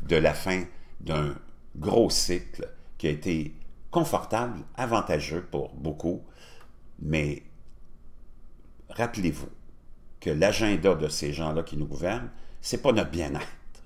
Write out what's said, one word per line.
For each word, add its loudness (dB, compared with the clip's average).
de 6
la 6
fin 0
d'un 0
gros 6
cycle 0
qui 0
a 4
été 0
confortable, 0
avantageux 0
pour -6
beaucoup, -2
mais 0
rappelez-vous 0
que 0
l'agenda 6
de 0
ces -2
gens-là 0
qui -4
nous 2
gouvernent, -2
c'est -2
pas 6
notre 4
bien-être. -2